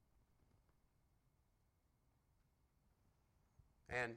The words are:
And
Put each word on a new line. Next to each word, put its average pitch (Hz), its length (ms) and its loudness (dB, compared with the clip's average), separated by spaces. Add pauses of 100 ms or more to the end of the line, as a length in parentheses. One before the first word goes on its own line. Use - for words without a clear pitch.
(4000)
And 120 280 10